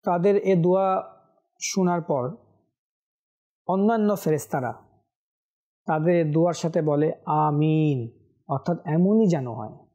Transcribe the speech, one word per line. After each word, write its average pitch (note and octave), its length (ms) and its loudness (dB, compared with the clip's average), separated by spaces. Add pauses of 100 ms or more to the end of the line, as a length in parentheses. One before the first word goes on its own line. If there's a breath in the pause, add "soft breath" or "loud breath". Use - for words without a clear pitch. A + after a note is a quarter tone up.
তাদের F#3 320 2
এ F#3+ 200 2
দোয়া F#3 460 2 (600)
শোনার F3 400 -2
পর D3 340 -4 (1300)
অন্যান্য G#3 500 0
ফেরেশতারা C#3+ 580 -4 (1120)
তাদের E3 400 2
এ D3+ 60 -2
দোয়ার E3 200 2
সাথে E3 300 -2
বলে, D3+ 300 0 (140)
"আমিন", D3+ 840 0 (380)
অর্থাৎ D3 360 -4
এমনই F#3+ 420 2
যেন D3 220 0
হয়। A2 280 -12 (180)